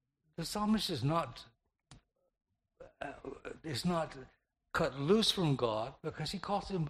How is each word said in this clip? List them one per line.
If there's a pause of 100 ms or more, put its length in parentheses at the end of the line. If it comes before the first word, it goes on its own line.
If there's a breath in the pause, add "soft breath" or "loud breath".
(380)
the
psalmist
is
not, (1600)
uh, (560)
is
not (600)
cut
loose
from
God (100)
because
he
calls
him